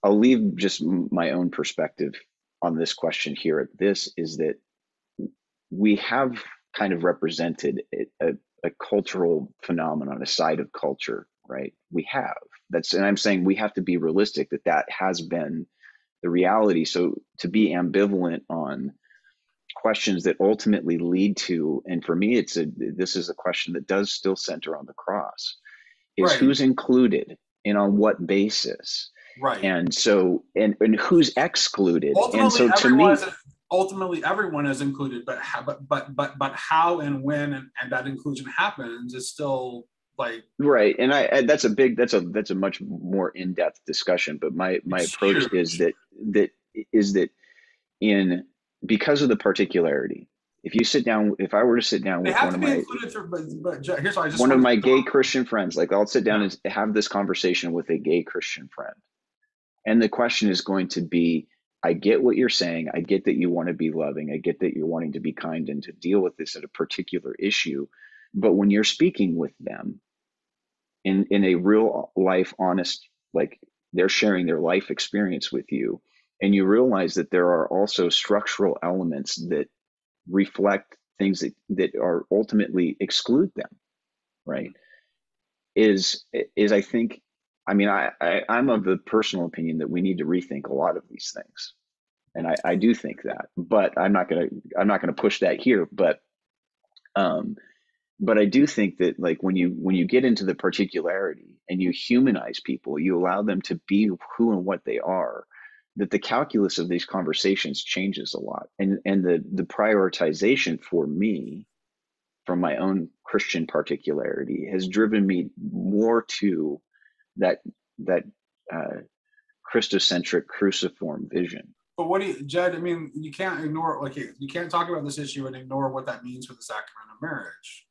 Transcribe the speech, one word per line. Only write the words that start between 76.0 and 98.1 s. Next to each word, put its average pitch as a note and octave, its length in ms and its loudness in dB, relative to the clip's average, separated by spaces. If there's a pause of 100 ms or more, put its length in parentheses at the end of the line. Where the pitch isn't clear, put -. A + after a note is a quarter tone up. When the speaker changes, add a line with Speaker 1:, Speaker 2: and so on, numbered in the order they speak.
Speaker 1:
and G2+ 120 4
you G2 120 4
realize G2+ 480 4
that F2 160 -2
there F2+ 160 4
are F2 220 2
also F#2 400 0
structural G2+ 760 0
elements E2+ 540 -4 (120)
that D2 200 -2 (600)
reflect G2 680 0 (220)
things G2 220 0
that, D#2+ 140 -6 (160)
that F#2 260 0
are E2+ 340 -2
ultimately G2 680 0
exclude B2+ 560 0
them, - 140 -8 (720)
right? C2+ 280 -8 (1040)
Is, G2+ 500 4 (300)
is G#2 180 4
I G2+ 100 4
think, A2+ 400 -2 (440)
I F#2 80 -2
mean, G2+ 140 4
I, F#2+ 220 0 (100)
I, E2+ 280 0
I'm B2 200 2
of G#2+ 160 0
the F#2 140 2
personal G2 480 -2
opinion E2 320 -4
that D#2 120 -4
we F2 120 -2
need F#2+ 160 0
to D2+ 60 -4
rethink D#2 440 -4
a C#2 60 -4
lot E2 220 0
of - 120 -10
these - 260 -14
things. - 400 -16 (600)
And E2+ 120 -6
I, E2 80 0 (100)
I F2 120 2
do A2 180 4
think - 280 -8
that, - 240 -8 (100)
but F#2 420 0
I'm F#2+ 140 2
not F#2 160 2
gonna, E2+ 200 0 (300)
I'm G2 100 2
not G2 120 2
gonna - 140 -2
push - 260 -2
that E2+ 200 0
here, A2 300 2
but, E2+ 300 0 (920)
um, D#2+ 420 -2 (640)